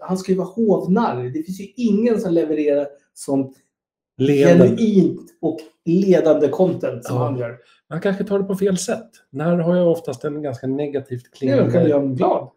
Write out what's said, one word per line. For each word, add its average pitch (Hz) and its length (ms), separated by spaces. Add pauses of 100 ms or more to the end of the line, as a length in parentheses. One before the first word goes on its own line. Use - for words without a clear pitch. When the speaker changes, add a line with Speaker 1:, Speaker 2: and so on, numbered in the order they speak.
Speaker 1:
han 185 180
ska 190 140
ju 185 60
vara 175 100
hovnarr. 185 760
Det 143 180
finns 190 180
ju 196 60 (100)
ingen 220 440
som 180 120
levererar 151 540 (280)
som 135 380 (680)
Speaker 2:
Leenden. 143 500
Speaker 1:
genuint 208 600 (120)
och 156 160 (260)
ledande 160 640
content 143 560
som 123 120
Speaker 2:
Ja. 123 80
Speaker 1:
han 127 140
gör. 120 180 (320)
Speaker 2:
Han 156 120
kanske 190 240
tar 196 140
det 190 60
på 196 100
fel 190 240
sätt. - 320 (200)
När 160 260
har 175 200
jag 180 140
oftast 156 340
en 151 180
ganska 131 240
negativt 135 560 (200)
Speaker 1:
Nej, 131 80
men 262 80
kan 190 120
Speaker 2:
klingande 165 200
Speaker 1:
göra 143 100
honom 135 160
glad. - 400